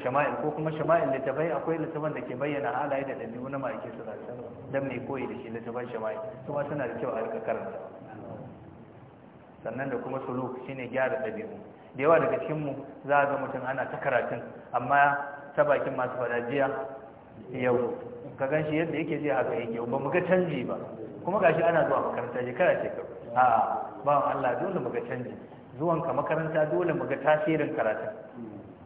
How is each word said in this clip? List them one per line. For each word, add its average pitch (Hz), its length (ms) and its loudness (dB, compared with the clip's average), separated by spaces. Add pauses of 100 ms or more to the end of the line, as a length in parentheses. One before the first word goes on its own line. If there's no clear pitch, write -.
shama'il, 127 420 2
ko 151 100 0
kuma 156 200 -2
shama'il 156 400 4
littafai, 135 400 0
akwai 160 280 0
littafan 151 340 -2
da 131 80 -6
ke 123 160 -8
bayyana 135 340 -2
halaye 135 320 0
da 135 100 -4
dabi'u 117 360 -8
na 139 80 -4
ma'aikin 120 340 -6
sallallahu 110 240 -10
alaihi - 160 -12
wasallam, - 400 -12
dan 139 160 0
mai 120 180 -4
koyi 131 220 -4
da 110 60 -8 (100)
shi 113 80 -10
littafan 117 400 -6
shama'il. 110 280 -4 (260)
Su 143 80 -6
ma 143 100 0
suna 143 240 -2
da 113 80 -6
kyau 117 160 -2
a 113 160 -2
rika 113 160 -4
karanta. 107 360 -4 (1800)
Sannan 127 260 -4
da 120 80 -2
kuma 131 280 -4
suluk, 127 400 -4
shine 131 220 -8
gyara 123 400 2
dabi'u. 101 220 -6 (460)
Da 127 80 -4
yawa 160 160 8
daga - 200 2
cikin 151 240 -4
mu 139 80 -2 (320)
za 143 160 4
a 139 60 6
ga 139 120 2
mutum 127 300 -4
ana 131 240 -2
ta 151 80 -6
karatun, 123 400 2 (320)
amma 139 460 6 (380)
ta 147 80 8
bakin 135 320 4
masu 127 200 -2
faɗa 120 320 0
jiya 135 220 2 (800)
yau, 123 420 2 (440)
ka 135 100 -2
gan 156 220 2
shi 151 80 2
yadda 156 200 0
yake 156 220 -2
jiya 143 240 2
haka 120 120 -2
yake, 117 200 -4 (140)
ba 135 100 2
mu 139 100 -2
ga 175 120 4
canji 175 420 2
ba. 95 140 -2 (480)
Kuma 196 140 2
gashi 165 240 6
ana 165 220 6
zuwa 131 160 4
makaranta 123 380 -2
shekara 127 400 4
shekaru. - 320 -4 (240)
A'a, 120 560 4 (140)
bawan 143 320 4
Allah, 127 240 2
dole 180 180 0
mu 123 100 -2
ga 117 140 -2
canji. 120 300 -6 (440)
Zuwan 160 240 2
ka 123 120 -2
makaranta 156 580 2
dole 170 220 2
mu 131 120 0
ga 135 120 0
tasirin 151 580 4
karatun. 110 380 0 (720)